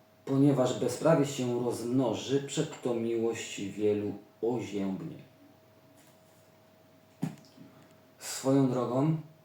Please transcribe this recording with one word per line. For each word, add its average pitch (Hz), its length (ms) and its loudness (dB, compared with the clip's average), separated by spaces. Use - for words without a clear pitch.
ponieważ 135 540 4
bezprawie 143 460 4
się 123 380 -2
rozmnoży, 120 800 0
przeto 139 500 -4
miłość 113 680 -2
wielu 104 520 0
oziębnie”. 98 720 -4
Swoją 135 500 2
drogą, 127 480 0